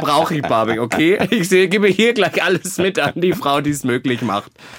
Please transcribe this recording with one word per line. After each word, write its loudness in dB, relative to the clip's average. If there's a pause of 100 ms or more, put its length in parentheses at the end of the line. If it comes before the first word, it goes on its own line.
brauch 2
ich, -2
Barbie, 0
okay? 2 (120)
Ich 0
seh-, 4
gebe 2
hier 2
gleich 0
alles -2
mit -2
an -2
die 0
Frau, 0
die's -4
möglich -2
macht. -4 (260)